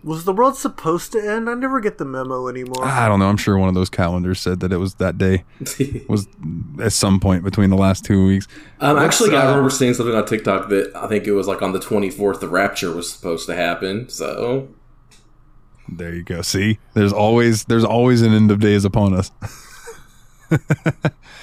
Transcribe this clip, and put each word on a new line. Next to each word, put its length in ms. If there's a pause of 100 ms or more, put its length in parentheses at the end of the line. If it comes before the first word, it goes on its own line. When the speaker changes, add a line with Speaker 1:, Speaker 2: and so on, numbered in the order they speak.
Speaker 1:
Was 200
the 100
world 220
supposed 580
to 60
end? 300
I 60
never 240
get 180
the 80
memo 420
anymore. 380
Speaker 2:
I 220
don't 120
know. 80
I'm 100
sure 200
one 120
of 40
those 160
calendars 500
said 200
that 120
it 60
was 180
that 220
day 280 (300)
Speaker 3:
<laughs> 320
Speaker 2:
was 200 (520)
at 140
some 260
point 240
between 280
the 40
last 300
two 220
weeks. 200 (340)
Speaker 3:
Um, 160
Speaker 2:
Let's, 220
Speaker 3:
actually, 160
I 120
Speaker 2:
uh, 20
Speaker 3:
remember 220
seeing 240
something 180
on 140
TikTok 420
that 260
I 120
think 180
it 60
was, 160
like, 160
on 80
the 80
twenty-fourth, 600
the 80
rapture 480
was 160
supposed 360
to 80
happen, 520
so. 600 (1200)
Speaker 2:
There 240
you 80
go. 220
See? 340 (160)
There's 200
always, 520
there's 180
always 380
an 100
end 200
of 80
days 260
upon 300
us. 160 (1200)
<laughs> 100 (800)